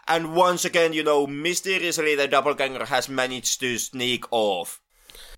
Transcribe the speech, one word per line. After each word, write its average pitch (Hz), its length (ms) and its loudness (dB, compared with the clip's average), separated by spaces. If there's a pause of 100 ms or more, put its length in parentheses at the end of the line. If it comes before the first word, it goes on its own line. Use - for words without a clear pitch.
And 165 260 0
once 180 300 4
again, 170 280 2
you 156 120 -2
know, 147 220 4
mysteriously 165 920 -2
the 139 120 2
doppelganger 135 580 0
has 131 220 0
managed 127 520 -4
to 123 180 -2
sneak 123 520 -4
off. 101 520 -2 (560)